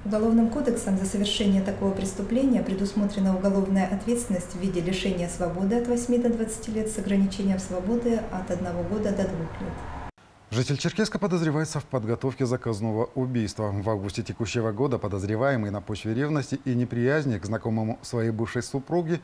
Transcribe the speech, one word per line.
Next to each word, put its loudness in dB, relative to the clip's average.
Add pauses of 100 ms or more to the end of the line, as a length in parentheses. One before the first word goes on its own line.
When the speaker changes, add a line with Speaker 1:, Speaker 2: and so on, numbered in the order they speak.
Speaker 1:
Уголовным 4
кодексом 0
за 0
совершение 2
такого 0
преступления 2
предусмотрена 2
уголовная 2
ответственность -2
в -8
виде 0
лишения 0
свободы 0
от 2
восьми 2
до 4
двадцати -4
лет -2
с -4
ограничением 2
свободы 0 (120)
от -6
одного -2
года -2
до 0
двух -4 (100)
лет. -6 (800)
Speaker 2:
Житель 0
Черкеска 0
подозревается 0
в -12
подготовке -2
заказного 0
убийства. 0
В 0
августе -2
текущего -2
года 0
подозреваемый 0
на -4
почве -4
ревности 0
и 0
неприязни 2
к -6
знакомому -2
своей 0
бывшей -2
супруги, -2